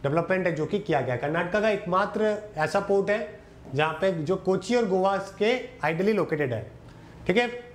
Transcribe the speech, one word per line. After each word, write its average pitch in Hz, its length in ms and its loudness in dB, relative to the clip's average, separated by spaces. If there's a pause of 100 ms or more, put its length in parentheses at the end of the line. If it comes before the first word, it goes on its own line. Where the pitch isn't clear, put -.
development 170 440 0
है 165 80 0
जो 151 100 -2
कि 202 140 -2
किया 156 220 0
गया। 123 140 -2
कर्नाटका 170 460 0
का 220 80 2
एकमात्र 208 680 0 (200)
ऐसा 156 220 0
port 196 300 2
है - 300 -2 (360)
जहाँ 156 180 2
पे 190 180 2
जो 165 240 -2
कोची 185 400 0
और 233 120 2
गोवा 190 300 2 (220)
के 226 160 4 (280)
ideally 170 300 2
located 151 400 0
है, 110 180 -6 (560)
ठीक 180 100 4
है। 240 380 0